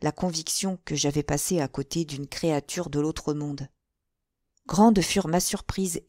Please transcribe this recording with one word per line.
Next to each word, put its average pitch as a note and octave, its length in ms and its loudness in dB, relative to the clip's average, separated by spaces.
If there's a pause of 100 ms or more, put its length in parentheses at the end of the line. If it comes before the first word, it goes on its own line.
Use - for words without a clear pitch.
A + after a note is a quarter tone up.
la D3+ 120 0
conviction F3+ 720 -2
que D3+ 100 -4
j'avais D3 280 2
passé D#3 360 0
à C#3 80 0
côté D#3+ 380 -4
d'une C#3+ 220 -8
créature D#3+ 600 -2
de D3 120 0
l'autre D#3 320 -2
monde. D3 340 -6 (1000)
Grandes G3+ 340 6
furent F3+ 280 0
ma E3+ 100 4
surprise F#3 680 -2